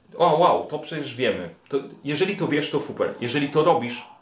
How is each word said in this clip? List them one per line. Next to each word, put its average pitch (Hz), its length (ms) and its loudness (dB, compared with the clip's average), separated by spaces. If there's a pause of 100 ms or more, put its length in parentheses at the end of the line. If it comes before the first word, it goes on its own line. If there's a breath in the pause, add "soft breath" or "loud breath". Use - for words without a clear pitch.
(180)
o, 160 200 4
wow, 160 280 4
to 151 140 -6
przecież 139 360 -8
wiemy. 95 340 0 (200)
To, 139 80 0 (260)
jeżeli 170 340 0
to 160 100 -2
wiesz, 147 220 0
to 143 100 0
super. 104 420 -2
Jeżeli 139 280 -2
to 151 140 2
robisz, 120 440 0 (140)